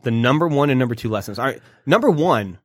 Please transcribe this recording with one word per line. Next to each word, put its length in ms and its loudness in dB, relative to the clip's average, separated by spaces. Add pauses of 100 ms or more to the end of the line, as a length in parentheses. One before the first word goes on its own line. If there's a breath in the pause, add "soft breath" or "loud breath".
the 80 -2
number 380 2
one 200 2
and 120 2
number 160 -2
two 120 -8
lessons. 300 -6
All 60 -4
right, 160 -4 (260 soft breath)
number 240 2
one 540 0